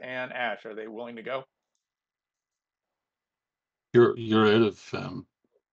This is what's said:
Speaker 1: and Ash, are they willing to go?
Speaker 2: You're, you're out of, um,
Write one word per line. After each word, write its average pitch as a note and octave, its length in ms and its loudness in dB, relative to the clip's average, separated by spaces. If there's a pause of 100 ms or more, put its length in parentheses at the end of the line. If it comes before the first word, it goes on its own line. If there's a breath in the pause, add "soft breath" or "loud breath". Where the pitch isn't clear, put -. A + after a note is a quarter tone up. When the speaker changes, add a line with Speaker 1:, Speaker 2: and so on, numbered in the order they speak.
Speaker 1:
and B2+ 300 -10
Ash, A#2+ 320 -6
are A2 100 -14
they A2 140 -12
willing A#2 280 -14
to A2+ 60 -14
go? B2+ 220 -8 (2500)
Speaker 2:
You're, A#2+ 260 6
you're A2 280 2
out G#2+ 160 6
of, - 320 -4
um, F#2 320 -12 (460)